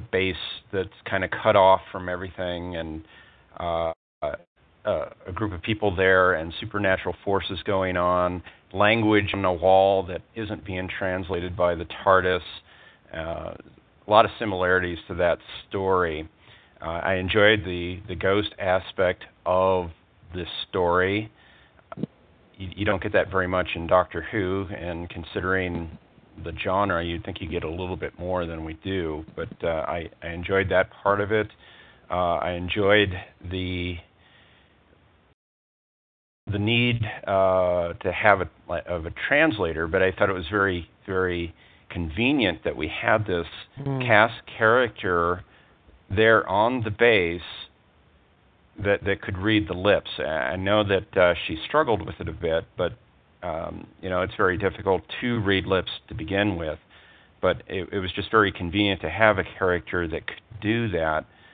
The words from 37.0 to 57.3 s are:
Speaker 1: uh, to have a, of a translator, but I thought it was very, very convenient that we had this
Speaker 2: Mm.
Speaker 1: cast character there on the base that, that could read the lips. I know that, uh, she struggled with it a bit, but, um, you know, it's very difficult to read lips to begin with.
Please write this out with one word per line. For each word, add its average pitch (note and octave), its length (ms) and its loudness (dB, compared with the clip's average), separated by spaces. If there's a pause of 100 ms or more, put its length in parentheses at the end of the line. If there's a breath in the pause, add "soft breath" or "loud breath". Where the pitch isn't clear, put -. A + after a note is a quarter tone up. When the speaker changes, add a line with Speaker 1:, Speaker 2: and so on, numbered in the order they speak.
Speaker 1:
uh, F#2 680 2
to F#2 180 -4
have G2 300 4
a, F2 60 -4 (380)
of E2 200 -6
a F2 60 -8 (140)
translator, G2+ 600 0
but F#2 140 2
I F#2+ 100 4
thought G2+ 180 2
it G2 40 -2
was F2+ 140 -6
very, G2 400 0 (180)
very F2+ 480 -2 (360 soft breath)
convenient F#2+ 720 0
that D2 120 -2
we D2+ 120 -4
had A2 380 0
this F2 200 -2 (340)
Speaker 2:
Mm. C3+ 260 -4
Speaker 1:
cast A2+ 340 6 (160)
character G2+ 880 2 (640 soft breath)
there A2 400 6
on A2+ 340 2
the G#2+ 80 -4
base F#2+ 500 4 (1400)
that, G2+ 220 2
that G2 160 0
could F#2+ 160 -8
read G2+ 320 2
the F#2 60 -6
lips. F2+ 440 2
I D2 380 -2
know G#2 280 2
that, G2 340 0
uh, F2 160 6 (120)
she D#2+ 200 -8
struggled A#2 400 0
with F2 140 -10
it E2+ 80 -6
a D#2+ 40 -8
bit, E2 320 -2 (140)
but, F2+ 140 -2 (500)
um, E2 440 -8 (140)
you F#2 80 -8
know, F2+ 140 0
it's F#2 140 -4
very F#2 200 4
difficult F#2+ 460 0 (180)
to A#2+ 200 -2
read F#2+ 260 0
lips F#2 240 0 (180)
to - 60 -14
begin G2 420 0
with. D#2 220 -6 (640 soft breath)